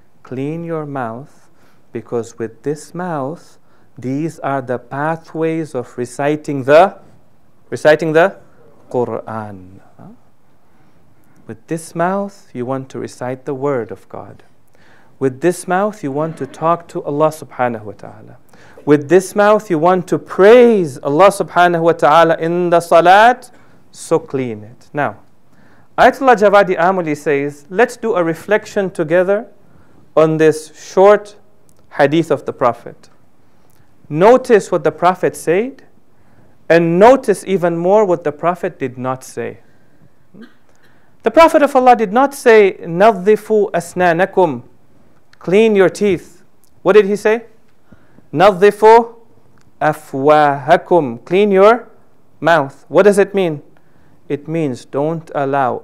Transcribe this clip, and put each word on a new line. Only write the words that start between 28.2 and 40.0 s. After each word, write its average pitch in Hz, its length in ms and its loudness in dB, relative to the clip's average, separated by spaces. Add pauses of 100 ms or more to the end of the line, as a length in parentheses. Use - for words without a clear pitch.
reflection 190 640 -4
together 180 580 -2 (680)
on 160 220 2
this 156 380 0
short 202 600 0 (640)
hadith 156 340 0
of 135 140 -4
the - 80 -10
Prophet. - 560 -6 (1000)
Notice 220 600 4
what 170 120 -4
the 156 80 0
Prophet 175 440 -2
said, 214 480 -6 (840)
and 170 300 2
notice 233 480 4
even 170 320 -2
more 196 280 2
what 170 180 -2
the 147 80 -4
Prophet 175 480 -6
did 123 180 -8
not 127 260 -8
say. 113 360 -14 (1600)